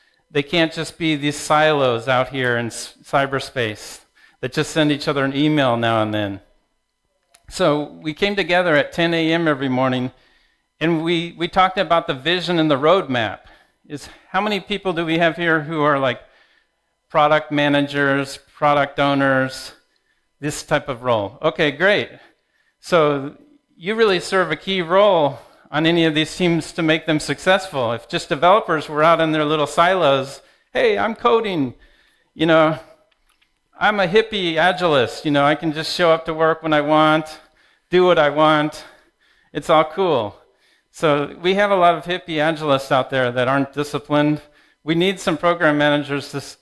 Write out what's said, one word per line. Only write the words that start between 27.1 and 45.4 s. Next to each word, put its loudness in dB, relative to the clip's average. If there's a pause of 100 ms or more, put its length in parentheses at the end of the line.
successful. -2
If -12
just -8
developers 2
were -2
out 4
in 0
their 0
little 0
silos, 0 (300)
"Hey, 0
I'm -2
coding, 0 (600)
you -2
know, 4 (1040)
I'm 0
a 2
hippie 0
agilist, 0
you 0
know, 2
I 2
can -4
just -8
show 4
up 0
to -4
work 0
when -2
I 2
want, 2 (500)
do 4
what 4
I 4
want, 2 (680)
it's -4
all 4
cool." -2 (560)
So -2
we 0
have 2
a 2
lot 6
of -8
hippie -6
agilists 0
out 0
there 0
that 0
aren't 0
disciplined. -2 (380)
We -2
need 0
some -2
program 2